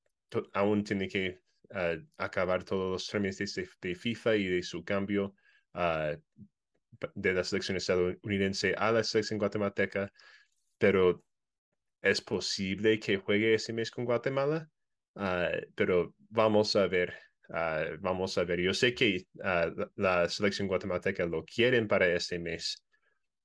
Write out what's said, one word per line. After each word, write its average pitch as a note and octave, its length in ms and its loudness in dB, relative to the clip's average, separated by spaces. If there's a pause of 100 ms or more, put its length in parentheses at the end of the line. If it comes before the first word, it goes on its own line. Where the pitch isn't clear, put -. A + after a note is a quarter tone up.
(300)
to-, A2 240 -6
aún G#2 300 2
tiene G2 260 -2
que, F#2+ 320 -4 (300)
ah, F2 240 -2 (220)
acabar F#2 460 -2
todos F#2+ 280 -2
los F#2 160 -6
trámites G2+ 480 -4
de, F#2 120 -6 (140)
de F2+ 140 -6
fifa A2+ 400 0
y G2+ 120 0
de F2+ 160 0
su F2+ 200 -10
cambio, G2 520 -2 (380)
ah, D#2+ 420 0 (800)
pa-, - 160 -10
de F#2+ 200 0
la F#2 100 2
selección F#2+ 340 -2
estadounidense G2 1000 0
a G#2+ 160 2
la A2+ 100 4
selección A2 340 0
guatemalteca, G2+ 720 -2 (640)
pero F#2 460 6 (800)
es G2 180 4
posible G2 800 0
que G#2 180 0
juegue G#2 360 2
ese A2 200 -2
mes A2+ 180 -4
con B2 140 -6
Guatemala, C#3 640 -2 (460)
ah, F2+ 360 0 (240)
pero F2+ 400 0 (140)
vamos G#2+ 460 4
a G2 120 4
ver, F2+ 260 0 (360)
ah, D#2+ 360 -2 (140)
vamos F#2 380 -2
a F#2 80 2
ver. F2 160 -2
Yo F#2 120 2
sé A#2+ 200 2
que, G2 320 0 (180)
ah, F2 320 2
la, - 200 -6
la F2+ 340 2
selección G2+ 380 -2
guatemalteca F#2 580 -2
lo D#2+ 180 -4
quieren A#2 440 2
para F#2+ 200 4
este F2 320 -2
mes, E2 440 -8 (600)